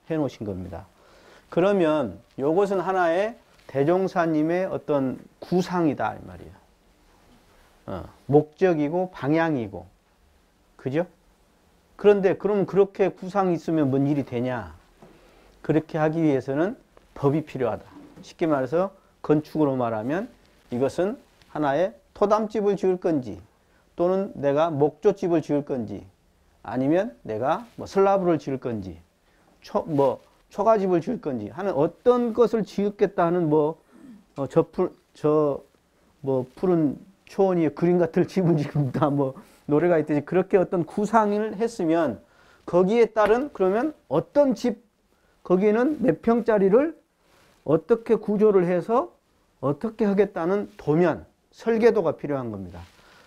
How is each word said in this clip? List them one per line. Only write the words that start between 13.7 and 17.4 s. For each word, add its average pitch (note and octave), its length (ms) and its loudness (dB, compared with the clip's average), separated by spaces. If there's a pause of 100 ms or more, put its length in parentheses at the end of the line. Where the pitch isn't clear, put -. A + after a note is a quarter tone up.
뭔 C#3 160 2
일이 C#3+ 180 0
되냐? A#2+ 500 -6 (880)
그렇게 D#3 360 -2
하기 D#3 240 0
위해서는 D3 540 0 (380)
법이 D3 300 0